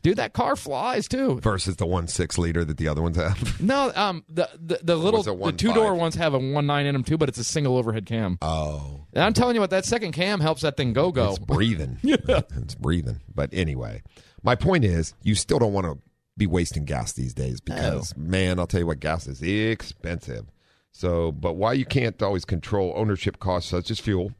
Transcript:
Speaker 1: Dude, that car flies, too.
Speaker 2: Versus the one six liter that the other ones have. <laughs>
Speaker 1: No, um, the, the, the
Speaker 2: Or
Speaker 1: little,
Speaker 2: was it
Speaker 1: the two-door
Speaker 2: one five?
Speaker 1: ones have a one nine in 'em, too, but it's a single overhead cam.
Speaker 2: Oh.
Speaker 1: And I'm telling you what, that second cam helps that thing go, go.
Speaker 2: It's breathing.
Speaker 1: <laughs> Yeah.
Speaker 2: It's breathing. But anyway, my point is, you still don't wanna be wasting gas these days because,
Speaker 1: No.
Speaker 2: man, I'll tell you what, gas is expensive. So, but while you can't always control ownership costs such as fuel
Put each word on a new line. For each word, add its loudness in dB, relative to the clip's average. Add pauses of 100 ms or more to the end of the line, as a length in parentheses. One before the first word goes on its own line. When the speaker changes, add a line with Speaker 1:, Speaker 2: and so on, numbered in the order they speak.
Speaker 1:
Dude, 4
that -2
car 0
flies, -4
too. 0
Speaker 2:
Versus 0
the -2
one 0
six -2
liter 2
that -4
the -2
other 0
ones 0
have. 0
<laughs> -
Speaker 1:
No, 2
um, -2
the, -2 (100)
the, -4
the 2
Speaker 2:
Or 4
Speaker 1:
little, 4
Speaker 2:
was -4
it -4
Speaker 1:
the 2
two-door 4
Speaker 2:
one 2
five? 0
Speaker 1:
ones 0
have 2
a 2
one 0
nine 2
in 0
'em, 0
too, 0
but 2
it's -6
a -4
single 2
overhead 0
cam. 0
Speaker 2:
Oh. -4
Speaker 1:
And 2
I'm 4
telling 4
you 2
what, 2
that 2
second -2
cam 0
helps 2
that 0
thing 0
go, 2
go. 4
Speaker 2:
It's -2
breathing. 0
Speaker 1:
<laughs> -2
Yeah. 4 (400)
Speaker 2:
It's -6
breathing. -2 (120)
But -2
anyway, -4 (400)
my 4
point 4
is, 2
you 4
still 2
don't 4
wanna -2 (420)
be 2
wasting 0
gas -4
these -4
days -4
because, -4
Speaker 1:
No. -8
Speaker 2:
man, 2
I'll 0
tell 2
you 0
what, -2
gas -2
is -10
expensive. -4 (440)
So, 0
but -4
while 0
you 0
can't -2
always 0
control -2
ownership -2
costs -2
such -2
as -4
fuel -2